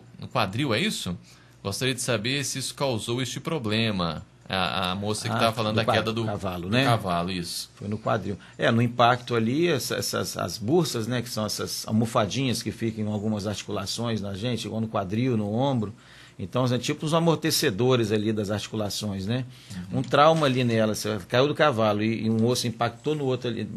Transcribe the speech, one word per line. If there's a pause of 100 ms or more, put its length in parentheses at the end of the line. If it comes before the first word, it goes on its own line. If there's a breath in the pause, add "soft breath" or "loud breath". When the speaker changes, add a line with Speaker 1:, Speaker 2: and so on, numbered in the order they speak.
(200)
Speaker 1:
no
quadril,
é
isso? (460 loud breath)
Gostaria
de
saber
se
isso
causou
este
problema. (240)
A,
a
moça
que
Speaker 2:
Ah,
Speaker 1:
tava
falando
Speaker 2:
do
Speaker 1:
da
Speaker 2:
qua-,
Speaker 1:
queda
do
Speaker 2:
cavalo,
Speaker 1:
do
Speaker 2:
né?
Speaker 1:
cavalo,
isso.
Speaker 2:
Foi
no
quadril. (220 loud breath)
É,
no
impacto
ali,
essa,
essas,
as
bursas,
né,
que
são
essas
almofadinhas
que
ficam
em
algumas
articulações
na
gente,
igual
no
quadril,
no
ombro. (440 loud breath)
Então,
são
tipo
os
amortecedores
ali
das
articulações,
né? (480 loud breath)
Speaker 1:
Uhum.
Speaker 2:
Um
trauma
ali
nela,
você (100)
caiu
do
cavalo
e,
e
um
osso
impactou
no
outro
ali,